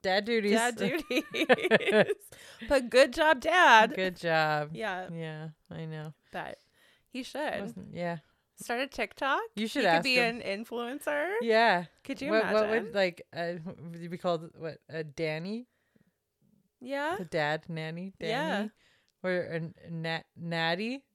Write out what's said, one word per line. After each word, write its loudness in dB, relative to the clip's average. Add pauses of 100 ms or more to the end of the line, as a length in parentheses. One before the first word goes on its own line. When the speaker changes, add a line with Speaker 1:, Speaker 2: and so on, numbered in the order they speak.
Speaker 1:
Dad 2
duties. 2
Speaker 2:
Dad 2
Speaker 1:
<laughs> -12
Speaker 2:
duties. 2 (640)
But 2
good 6
job, 4
Dad. 8
Speaker 1:
Good -2
job. 2
Speaker 2:
Yeah. -6
Speaker 1:
Yeah, -10 (220)
I -10
know. -10 (180)
Speaker 2:
But -10 (540)
he -10
should. -6
Speaker 1:
Wasn't, -12
yeah. -4 (420)
Speaker 2:
Start -4
a -4
TikTok. -4 (140)
Speaker 1:
You -2
should -2
Speaker 2:
He 4
could 6
Speaker 1:
ask 2
Speaker 2:
be 0
Speaker 1:
him. 0
Speaker 2:
an -6
influencer. -4 (100)
Speaker 1:
Yeah. 4 (180)
Speaker 2:
Could -8
you -4
Speaker 1:
What, 2
what 2
Speaker 2:
imagine? 0
Speaker 1:
would, -12
like, 0 (140)
uh, -4 (380)
would -14
he -12
be -8
called, -2
what, -10 (120)
a -8
Danny? -6 (1120)
Speaker 2:
Yeah. -4
Speaker 1:
The -6
dad -2
nanny? -8
Speaker 2:
Yeah. -4
Speaker 1:
Danny? -4 (520)
Or -2
a -4
n-, -8 (160)
nat-, -6 (100)
natty? -4 (120)